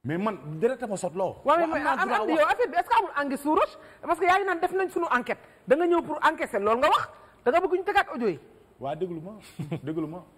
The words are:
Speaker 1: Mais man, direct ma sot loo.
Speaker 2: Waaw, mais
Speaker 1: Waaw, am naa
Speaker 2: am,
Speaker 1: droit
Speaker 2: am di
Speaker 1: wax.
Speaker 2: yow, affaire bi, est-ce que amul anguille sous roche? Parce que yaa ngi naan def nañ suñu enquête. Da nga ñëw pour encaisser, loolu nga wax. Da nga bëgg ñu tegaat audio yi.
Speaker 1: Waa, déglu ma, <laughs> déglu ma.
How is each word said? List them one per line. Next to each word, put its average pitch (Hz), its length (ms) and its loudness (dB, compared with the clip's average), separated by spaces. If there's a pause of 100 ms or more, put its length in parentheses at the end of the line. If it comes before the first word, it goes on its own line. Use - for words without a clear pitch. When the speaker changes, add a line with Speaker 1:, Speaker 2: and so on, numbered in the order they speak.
Speaker 1:
Mais 151 140 -4
man, 202 200 -2 (220)
direct 247 280 0
ma 202 80 -4
sot 180 180 -6
loo. 180 300 -4
Speaker 2:
Waaw, 302 140 4
mais 330 100 2
Speaker 1:
Waaw, 320 80 -4
am 294 80 -2
naa 330 80 2 (100)
Speaker 2:
am, 381 60 0
Speaker 1:
droit 427 140 0
Speaker 2:
am 415 60 -2
di 320 60 0
Speaker 1:
wax. 311 80 2
Speaker 2:
yow, 311 60 4
affaire 415 220 0
bi, 269 80 -8
est-ce 359 120 -2
que 466 80 4
amul 381 200 0
anguille 277 200 -2
sous 302 160 0
roche? 453 240 2 (240)
Parce 330 180 -2
que 359 60 0
yaa 359 140 6
ngi 392 60 -2
naan 349 160 -2
def 359 100 0
nañ 381 180 -2
suñu 339 220 -2
enquête. 240 280 -2 (280)
Da 240 80 6
nga 349 100 2
ñëw 339 160 4
pour 302 220 -6
encaisser, 294 360 0
loolu 214 200 2
nga 294 80 4
wax. - 220 2 (340)
Da 247 80 4
nga 339 80 4
bëgg 359 140 2
ñu 370 100 0
tegaat 392 300 2
audio 240 160 -2
yi. 151 100 -4 (400)
Speaker 1:
Waa, 135 160 -6
déglu 175 240 -6
ma, 185 120 -14 (280)
<laughs> 151 240 -6
déglu 160 240 -4
ma. 170 160 -12 (140)